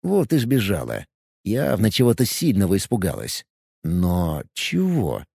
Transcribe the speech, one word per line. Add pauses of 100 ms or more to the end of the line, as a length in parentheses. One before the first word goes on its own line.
Вот
и
сбежала. (380)
Явно
чего-то
сильного
испугалась. (380)
Но (100)
чего? (100)